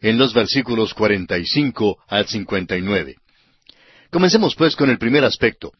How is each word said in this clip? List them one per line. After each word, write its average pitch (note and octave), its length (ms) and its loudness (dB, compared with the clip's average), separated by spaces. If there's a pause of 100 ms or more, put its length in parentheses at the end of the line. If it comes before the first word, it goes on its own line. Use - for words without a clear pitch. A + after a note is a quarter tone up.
en A2 160 2
los B2 160 2
versículos A2+ 640 0
cuarenta G2+ 420 0
y F2 80 -4
cinco A#2+ 540 -2 (100)
al G#2 180 0
cincuenta F#2+ 480 -6
y F2+ 60 -2
nueve. F#2 360 -4 (920)
Comencemos F3+ 440 2
pues D#3+ 220 0
con C#3 120 0
el A#2+ 80 2
primer C3 280 2
aspecto, - 560 -2